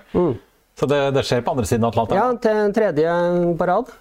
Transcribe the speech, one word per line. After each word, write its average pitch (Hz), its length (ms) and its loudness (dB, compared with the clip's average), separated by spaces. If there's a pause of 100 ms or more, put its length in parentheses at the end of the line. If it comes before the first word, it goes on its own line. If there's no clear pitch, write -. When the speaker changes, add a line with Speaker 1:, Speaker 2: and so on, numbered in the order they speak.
(140)
Speaker 1:
Mm. 170 220 0 (420)
Speaker 2:
Så 156 100 -4
det, 143 120 2 (160)
det 127 100 2
skjer 123 160 0
på 147 140 -4
andre 120 100 -2
siden 113 220 0
av 113 80 -2
Atlanteren. 131 260 0
Speaker 1:
Ja, 247 160 0
til 214 360 0
tredje 175 840 0
på 180 100 -2
rad. 202 220 0 (120)